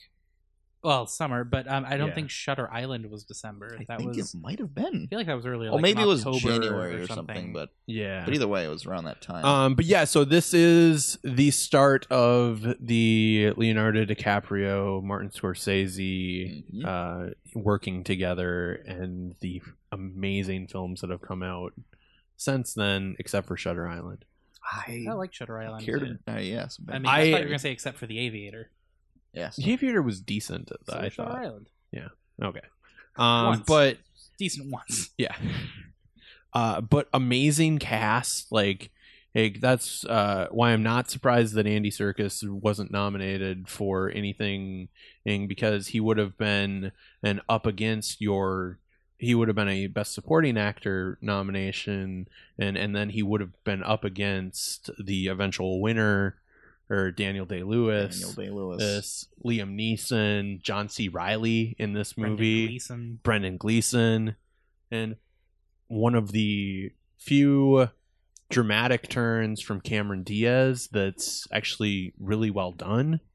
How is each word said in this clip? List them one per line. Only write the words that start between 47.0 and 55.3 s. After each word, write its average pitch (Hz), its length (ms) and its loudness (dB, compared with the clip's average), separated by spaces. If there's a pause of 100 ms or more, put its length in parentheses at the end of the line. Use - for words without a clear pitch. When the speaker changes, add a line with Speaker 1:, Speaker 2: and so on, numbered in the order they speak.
Speaker 2:
an 101 260 0
up 113 160 2
against 110 560 -2
your, 95 580 -2 (380)
he 120 180 0
would 113 140 4
have 107 60 0
been 101 140 2
a 98 180 0
Best - 260 -4
Supporting 143 460 2
Actor 98 640 -2
nomination, 98 1080 -4 (300)
and, 98 180 -2
and 101 180 -2
then 104 140 -2
he 107 140 -2
would 104 180 0
have 90 240 -12
been 98 180 -2
up 110 220 0
against 95 840 -4 (120)
the 95 260 -2
eventual 95 520 -2